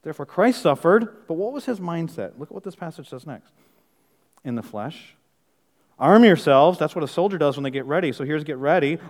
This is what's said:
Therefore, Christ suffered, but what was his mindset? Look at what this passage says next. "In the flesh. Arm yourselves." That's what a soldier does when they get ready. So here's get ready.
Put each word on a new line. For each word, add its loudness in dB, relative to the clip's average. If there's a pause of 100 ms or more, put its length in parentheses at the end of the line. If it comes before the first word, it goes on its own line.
Therefore, -12
Christ 0
suffered, 2
but -6
what -6
was -12
his -6
mindset? -8
Look -16
at -20
what -16
this -14
passage -16
says -18
next. -18 (920)
"In -8
the -8
flesh. -14 (840)
Arm 8
yourselves." 4
That's -2
what -4
a -6
soldier -4
does 0
when -8
they -6
get -8
ready. -2
So -10
here's -6
get -10
ready. 0 (120)